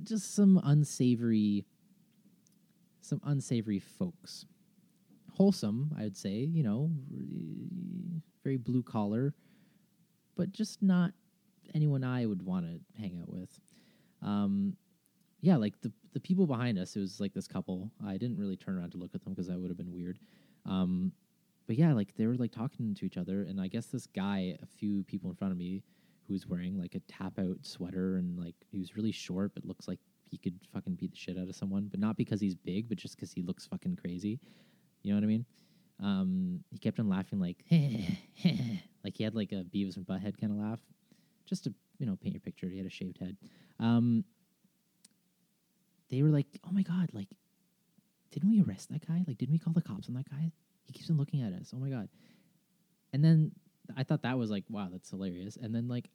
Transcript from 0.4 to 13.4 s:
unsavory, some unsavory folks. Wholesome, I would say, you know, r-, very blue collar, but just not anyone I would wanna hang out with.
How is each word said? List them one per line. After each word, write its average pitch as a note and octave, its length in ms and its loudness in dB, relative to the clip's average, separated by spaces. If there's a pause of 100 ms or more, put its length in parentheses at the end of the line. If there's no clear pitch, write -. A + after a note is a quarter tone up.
unsavory, A#2 1040 4 (1300)
some - 240 -4
unsavory A#2 560 0
folks. - 640 -8 (840)
Wholesome, D3+ 680 2
I G#2+ 60 -4
would G2+ 120 -4
say, G2 200 -4
you D#3 260 0
know, B2+ 300 2 (200)
r-, - 1080 -8 (220)
very C3+ 120 0
blue B2 280 0
collar, A2+ 500 0 (1040)
but F#3 160 0
just - 280 -6
not F3+ 320 6 (640)
anyone D3 300 4
I B2+ 220 2
would F#2+ 160 0
wanna F2 340 -2 (200)
hang F#2 240 -6
out E2 120 -10
with. F2+ 260 -12 (640)